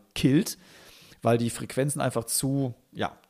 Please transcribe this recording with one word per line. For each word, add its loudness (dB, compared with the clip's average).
killt, 2
weil 4
die 0
Frequenzen -4
einfach -2
zu, -2
ja, -4